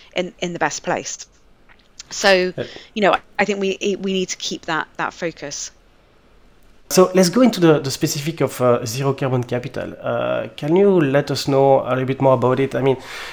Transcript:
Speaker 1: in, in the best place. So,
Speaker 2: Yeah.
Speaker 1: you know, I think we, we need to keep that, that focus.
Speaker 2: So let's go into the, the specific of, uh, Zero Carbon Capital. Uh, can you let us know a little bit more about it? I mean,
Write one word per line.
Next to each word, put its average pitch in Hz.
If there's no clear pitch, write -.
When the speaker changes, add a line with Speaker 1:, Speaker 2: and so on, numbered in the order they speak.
Speaker 1:
in, 185
in 175
the 165
best 156
place. -
So, 185
Speaker 2:
Yeah. -
Speaker 1:
you 214
know, 185
I 202
think 202
we, 196
we 190
need 185
to -
keep -
that, 156
that -
focus. -
Speaker 2:
So 185
let's 185
go 233
into 226
the, 156
the 131
specific 151
of, 131
uh, 123
Zero 135
Carbon 127
Capital. 98
Uh, 123
can 147
you 190
let 139
us 135
know 135
a 117
little 131
bit 131
more 135
about 123
it? 135
I 127
mean, 131